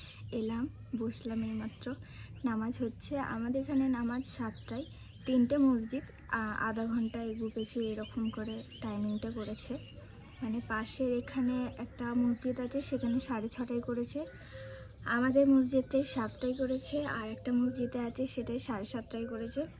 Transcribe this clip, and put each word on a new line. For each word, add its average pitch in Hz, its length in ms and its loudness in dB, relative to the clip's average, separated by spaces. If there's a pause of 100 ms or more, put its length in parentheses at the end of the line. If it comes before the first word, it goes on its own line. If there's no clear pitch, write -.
(320)
এলাম, 226 360 0 (300)
বসলাম 226 440 -2
এইমাত্র। 220 520 -4 (500)
নামাজ 226 360 0
হচ্ছে 269 380 -2
আমাদের 240 420 -2
এখানে 269 280 4
নামাজ 240 380 2
সাতটায়, 233 580 -6 (420)
তিনটে 254 300 6
মসজিদ 254 460 6 (280)
আ-, 220 280 0
আধা 220 260 0
ঘন্টা 226 380 0
এগু 220 320 -2
পেছু 220 260 -2
এরকম 220 500 -2
করে 220 320 -6 (200)
টাইমিংটা 208 480 -2
করেছে। 220 480 -6 (640)
মানে 226 260 0
পাশের 226 440 0
এখানে 254 560 0 (100)
একটা 240 360 -4
মসজিদ 247 460 2
আছে, 254 220 -2
সেখানে 247 380 2
সাড়ে 233 280 -2
ছটায় 240 320 -2
করেছে, 240 460 -2 (760)
আমাদের 254 440 6
মসজিদটাই 262 540 6
সাতটায় 254 500 0
করেছে, 269 540 0
আর 220 220 -2
একটা 233 240 -2
মসজিদে 247 460 2
আছে 240 280 0
সেটাই 240 320 -2
সাড়ে 214 260 -2
সাতটায় 226 420 -4
করেছে। 233 400 -4 (140)